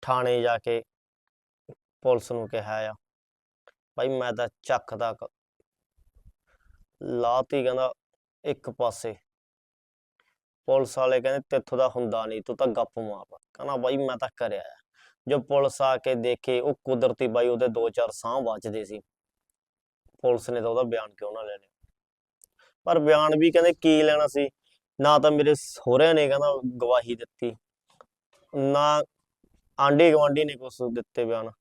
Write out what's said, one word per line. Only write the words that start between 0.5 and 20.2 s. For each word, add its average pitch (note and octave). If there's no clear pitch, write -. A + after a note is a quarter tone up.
ਕੇ A#2
ਪੁਲਿਸ -
ਨੂੰ A#2
ਕਿਹਾ A2
ਆ, A2
"ਬਾਈ B2
ਮੈਂ B2+
ਤਾਂ A2+
ਚੱਕ -
ਤੱਕ A2+
ਲਾਤੀ," B2
ਕਹਿੰਦਾ, B2+
"ਇੱਕ C3+
ਪਾਸੇ।" A#2
ਪੁਲਿਸ C3+
ਵਾਲੇ B2+
ਕਹਿੰਦੇ, C3+
"ਤੇਥੋਂ C3
ਦਾ B2+
ਹੁੰਦਾ A2+
ਨਹੀਂ, A2
ਤੂੰ A2+
ਤਾਂ C3+
ਗੱਪ A#2
ਮਾਰ।" G2+
ਕਹਿੰਦਾ, C3+
"ਬਾਈ B2+
ਮੈਂ C3+
ਤਾਂ B2+
ਕਰਿਆ G#2
ਆ।" C#2+
ਜੋ C#3
ਪੁਲਿਸ C#3
ਆ C3
ਕੇ C3
ਦੇਖੇ, B2
ਉਹ C#3
ਕੁਦਰਤੀ B2+
ਬਾਈ A#2+
ਉਹਦੇ A#2+
ਦੋ A#2
ਚਾਰ A2+
ਸਾਹ A#2+
ਵੱਜਦੇ A2
ਸੀ। G#2